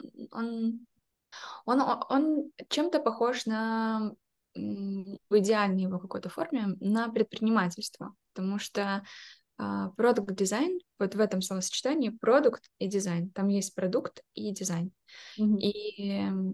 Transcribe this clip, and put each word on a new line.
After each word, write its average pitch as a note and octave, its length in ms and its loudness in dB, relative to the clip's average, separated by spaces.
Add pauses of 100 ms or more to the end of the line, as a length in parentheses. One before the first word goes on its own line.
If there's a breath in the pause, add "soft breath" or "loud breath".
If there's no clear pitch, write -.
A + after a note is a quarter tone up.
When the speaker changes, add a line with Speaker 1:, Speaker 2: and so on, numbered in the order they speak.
(320)
Speaker 1:
он, A3+ 480 -2 (840 loud breath)
он, B3+ 160 4
он, - 280 0
он D4 420 2 (180)
чем-то D#4 300 4
похож B3 460 0
на, A3 680 -2 (420)
м, G3 640 -6 (120)
в G#3 100 8
идеальной G3+ 440 4
его F#3 160 0
какой-то F#3 300 -8
форме, C4 380 -2 (120)
на A3+ 300 0
предпринимательство, A3 1080 0 (180)
потому G3 260 -4
что, G3+ 440 -4 (540 loud breath)
а, G3+ 400 -4
продукт-дизайн, A3 840 2 (200)
вот G3 160 -2
в G3+ 40 0
этом G3+ 220 2
словосочетании A3 680 -2
продукт A#3+ 540 4 (160)
и G3 80 0
дизайн, F#3+ 440 0
там G3 180 0
есть G3 260 0
продукт - 460 -2 (120)
и G#3+ 200 -6
дизайн. F#3 380 -2 (460 loud breath)
Speaker 2:
Мгм. G#3+ 200 6
Speaker 1:
И, G3+ 640 -2 (320)